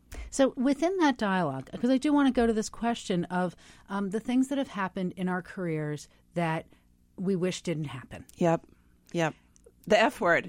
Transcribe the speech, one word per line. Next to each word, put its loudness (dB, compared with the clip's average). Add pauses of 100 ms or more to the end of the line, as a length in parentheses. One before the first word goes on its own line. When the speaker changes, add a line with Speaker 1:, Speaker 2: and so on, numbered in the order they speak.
(300)
Speaker 1:
So 2
within 0
that 2
dialogue, -2 (100)
'cause 2
I 4
do 0
wanna 4
go 2
to 2
this -2
question -4
of, -2 (340)
um, -6
the -4
things 0
that -4
have -2
happened -4
in -2
our -2
careers -6 (260)
that -2 (500)
we 0
wish -2
didn't -4
happen. -12 (120)
Speaker 2:
Yep. 4 (500)
Yep. 0 (500)
The 6
F 2
word. 4